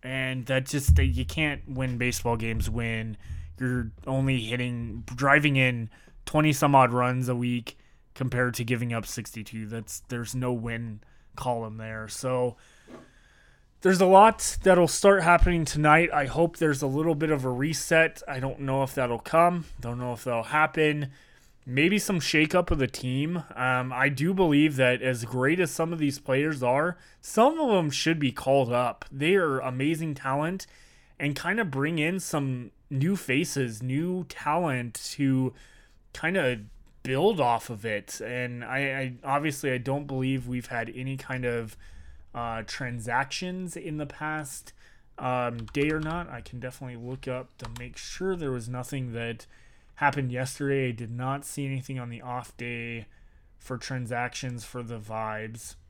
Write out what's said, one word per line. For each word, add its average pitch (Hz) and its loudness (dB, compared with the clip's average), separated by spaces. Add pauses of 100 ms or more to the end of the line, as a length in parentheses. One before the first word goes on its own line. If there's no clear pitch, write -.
And 131 -4
that 131 2
just, - 4
that 135 6
you 127 0
can't 147 -2
win 127 -4
baseball 120 0
games 113 -2
when 113 -4 (400)
you're 123 -2 (140)
only 135 0
hitting, 117 -4
driving 139 4
in 123 2 (360)
twenty 151 4
some 143 4
odd 127 10
runs 123 2
a 123 2
week 120 -4 (360)
compared 123 0
to 123 -4
giving 120 -2
up 113 -4
sixty-two. 110 -10
That's, 113 -10
there's 120 -6
no 127 0
win 117 -4 (360)
column 113 -4
there. 110 -10
So 123 -2 (1200)
there's 185 6
a 190 8
lot 196 8
that'll 180 8
start 196 6
happening 170 6
tonight. 151 6
I 143 2
hope 165 2
there's 147 2
a 147 -2
little 151 0
bit 156 0
of 135 0
a 131 0
reset. 160 2
I 135 -6
don't 135 -4
know 135 0
if 135 -4
that'll 120 0
come. 170 4 (140)
Don't 120 -6
know 123 -4
if 113 -10
that'll 117 0
happen. 151 2 (540)
Maybe 151 2
some 185 0
shakeup 156 2
of 160 0
the 131 2
team. 147 -4 (120)
Um, 127 0
I 131 2
do 143 0
believe 156 4
that 127 4
as 123 -2
great 131 2
as 175 0
some 165 -2
of 165 -6
these 143 0
players 143 0
are, 143 2 (240)
some 285 4
of 285 2
them 175 4
should 156 0
be 135 2
called 135 2
up. 120 0
They 147 2
are 151 2
amazing 143 -2
talent 147 -4 (520)
and 143 -2
kinda 208 -2
bring 151 -2
in 170 0
some 135 -4 (180)
new 147 2
faces, 131 -2
new 165 -2
talent 139 -2 (200)
to 131 0 (600)
kinda 156 0 (420)
build 160 0
off 120 2
of 107 -10
it. 104 -6
And 123 -6
I, 123 -4
I, 135 -4 (100)
obviously, 143 -2
I 127 0
don't 135 -4
believe 131 -2
we've 123 -6
had 117 -6
any 131 -8
kind 127 -8
of, 117 -4 (580)
uh, 117 -6
transactions 135 -4
in 160 -8
the 151 -6
past, 151 -10 (440)
um, 120 -4
day 143 0
or 156 -2
not. 160 -6
I 123 -14
can 123 -14
definitely 123 -12
look 127 -10
up 127 -8
to 120 -12 (100)
make 123 -12
sure - -4
there 151 -4
was 120 -6
nothing 123 -6
that 117 -8 (480)
happened 139 0
yesterday. 131 -2
I 123 -2
did 117 -10
not 131 -6
see 143 -8
anything 131 -6
on 120 -10
the 117 -12
off 123 -10
day 117 -8 (520)
for - -10
transactions 120 -6
for 123 -12
the 117 -10
Vibes. 110 -8 (140)